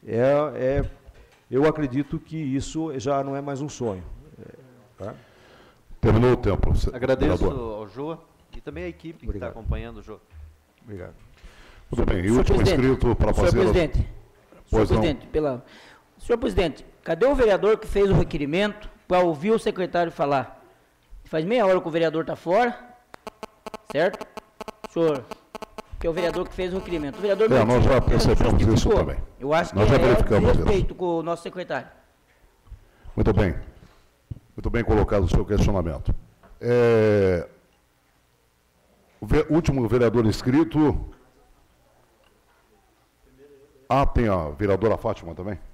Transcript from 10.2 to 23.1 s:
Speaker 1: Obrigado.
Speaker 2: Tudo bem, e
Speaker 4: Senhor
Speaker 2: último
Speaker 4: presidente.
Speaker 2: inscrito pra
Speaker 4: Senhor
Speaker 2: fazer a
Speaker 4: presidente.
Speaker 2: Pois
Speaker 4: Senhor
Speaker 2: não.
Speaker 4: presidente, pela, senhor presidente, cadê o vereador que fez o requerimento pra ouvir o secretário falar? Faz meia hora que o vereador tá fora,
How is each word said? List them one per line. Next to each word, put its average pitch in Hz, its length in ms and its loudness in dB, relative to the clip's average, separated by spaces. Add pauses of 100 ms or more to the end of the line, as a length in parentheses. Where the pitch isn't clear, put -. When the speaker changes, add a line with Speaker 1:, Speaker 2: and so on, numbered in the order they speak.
Speaker 1:
Obrigado. 95 340 -16 (720)
Speaker 2:
Tudo - 160 0
bem, 110 140 0
e 87 40 -2
Speaker 4:
Senhor 110 140 2
Speaker 2:
último 131 200 4
Speaker 4:
presidente. 143 280 2
Speaker 2:
inscrito 123 300 2
pra 107 180 2
Speaker 4:
Senhor 104 120 2
Speaker 2:
fazer 92 120 2
a - 40 2
Speaker 4:
presidente. 139 480 0 (600)
Speaker 2:
Pois 110 160 2
Speaker 4:
Senhor 123 100 2
Speaker 2:
não. 110 40 2
Speaker 4:
presidente, 131 260 -4
pela, 139 380 -4 (540)
senhor 233 180 -2
presidente, 202 480 -2 (180)
cadê 165 220 0
o 277 100 4
vereador 214 420 2
que - 100 -12
fez 196 220 2
o 190 40 4
requerimento 170 760 -2 (180)
pra 180 120 2
ouvir 170 320 2
o 226 80 2
secretário 175 520 -2
falar? 143 460 -2 (680)
Faz 160 200 -4
meia 226 180 0
hora 185 160 4
que 175 80 -8
o 165 40 -6
vereador 160 340 0
tá 165 100 -6
fora, 233 400 0 (1160)